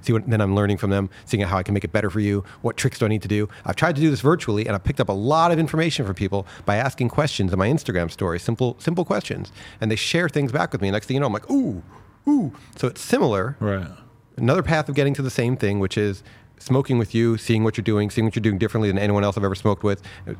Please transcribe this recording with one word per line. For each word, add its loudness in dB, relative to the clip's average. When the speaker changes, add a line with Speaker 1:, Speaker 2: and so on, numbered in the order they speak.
Speaker 1:
see -2
what, 0
then 2
I'm 2
learning 2
from -2
them, 0
seeing 0
how 0
I 0
can -2
make 0
it -6
better 2
for -2
you. 0
What -4
tricks -2
do 2
I 2
need 0
to -6
do? 0
I've -4
tried 2
to 0
do 6
this 0
virtually, 2
and 0
I've -4
picked -2
up 2
a 0
lot 4
of 2
information 0
from -2
people -2
by 2
asking 0
questions 0
in 0
my 4
Instagram 0
story, -4
simple, -2
simple -2
questions. -6
And 0
they 0
share 0
things -2
back -2
with -2
me. 0
Next -2
thing -2
you 0
know, 0
I'm -2
like, -6
"Ooh, 0
ooh." 2
So -2
it's -16
similar. 0
Speaker 2:
Right. -2
Speaker 1:
Another 2
path 0
of -4
getting 2
to -6
the -2
same 0
thing, 0
which -2
is -2
smoking 2
with 0
you, 2
seeing 2
what 0
you're -4
doing, 2
seeing 0
what 0
you're -2
doing 2
differently 0
than 2
anyone 2
else 0
I've -2
ever 0
smoked 0
with, 0